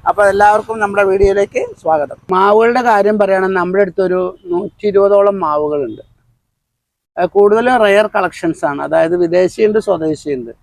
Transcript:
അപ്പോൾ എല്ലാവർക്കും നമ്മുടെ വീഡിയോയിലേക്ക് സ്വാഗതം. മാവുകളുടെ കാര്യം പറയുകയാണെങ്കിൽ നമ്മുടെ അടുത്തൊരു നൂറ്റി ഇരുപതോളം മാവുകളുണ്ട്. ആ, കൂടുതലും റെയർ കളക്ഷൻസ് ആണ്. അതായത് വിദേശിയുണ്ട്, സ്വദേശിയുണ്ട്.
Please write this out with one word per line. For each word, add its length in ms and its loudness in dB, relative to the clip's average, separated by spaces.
അപ്പോൾ 200 0
എല്ലാവർക്കും 540 0
നമ്മുടെ 260 -2
വീഡിയോയിലേക്ക് 520 0
സ്വാഗതം. 360 -2
മാവുകളുടെ 500 2
കാര്യം 380 0
പറയുകയാണെങ്കിൽ 400 0
നമ്മുടെ 260 0
അടുത്തൊരു 360 -2
നൂറ്റി 400 -6
ഇരുപതോളം 480 2
മാവുകളുണ്ട്. 600 -4
ആ, 80 0
കൂടുതലും 500 2
റെയർ 300 2
കളക്ഷൻസ് 500 -2
ആണ്. 220 -4
അതായത് 300 0
വിദേശിയുണ്ട്, 600 0
സ്വദേശിയുണ്ട്. 720 -4